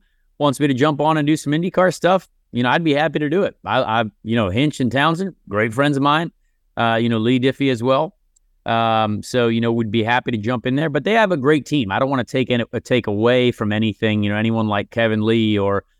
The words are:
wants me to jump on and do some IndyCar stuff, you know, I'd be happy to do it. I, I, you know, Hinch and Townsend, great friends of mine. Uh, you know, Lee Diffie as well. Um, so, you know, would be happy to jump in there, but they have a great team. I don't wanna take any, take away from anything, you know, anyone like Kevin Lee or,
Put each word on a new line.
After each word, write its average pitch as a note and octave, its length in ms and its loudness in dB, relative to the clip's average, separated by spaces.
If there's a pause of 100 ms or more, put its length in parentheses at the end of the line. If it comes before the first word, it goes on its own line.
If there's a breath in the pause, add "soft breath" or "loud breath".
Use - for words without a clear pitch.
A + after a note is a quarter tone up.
(400)
wants C#3+ 200 0
me D#3+ 60 2
to C#3 80 2
jump C#3 260 2
on D#3 180 2
and D3 100 0
do D3+ 100 2
some C#3+ 160 -4
IndyCar F3 400 0
stuff, F#3 340 0 (240)
you A#2+ 120 -2
know, B2 60 2
I'd D#3+ 140 2
be D3+ 120 2
happy D3+ 240 0
to D3 100 0
do F3+ 140 0
it. - 200 -4
I, A2+ 180 0 (200)
I, - 20 -2 (200)
you A2+ 120 -2
know, A2 140 2
Hinch C3+ 300 -2
and B2 120 0
Townsend, D#3+ 440 0 (120)
great G#2 280 0
friends C#3+ 200 2
of C3+ 60 0
mine. D3 300 0 (440)
Uh, A2+ 240 0
you A#2 80 0
know, A#2 120 0
Lee B2 200 2
Diffie C3+ 320 0
as A#2 120 -4
well. C3+ 340 0 (480)
Um, A2+ 560 0
so, B2 260 0
you A#2 140 0
know, A#2 100 0
would A#2 200 -2
be A2+ 120 0
happy A#2+ 280 0
to A#2+ 60 -2
jump A2+ 280 -4
in B2+ 80 -2
there, D3+ 160 -2
but C#3+ 140 -4
they G3+ 100 0
have A3 180 2
a E3+ 60 0
great C#3+ 300 0
team. B2+ 240 -2
I G#2+ 80 0
don't C3+ 100 0
wanna C3 140 -2
take C3 260 -2
any, A#2+ 140 0 (200)
take B2 220 0
away A#2+ 460 2
from G#2+ 200 -4
anything, G#2+ 520 0
you G2+ 80 -2
know, G#2+ 60 -2
anyone A2+ 300 0
like G2+ 220 -2
Kevin A2 320 0
Lee A2 360 2
or, G2 280 -2 (140)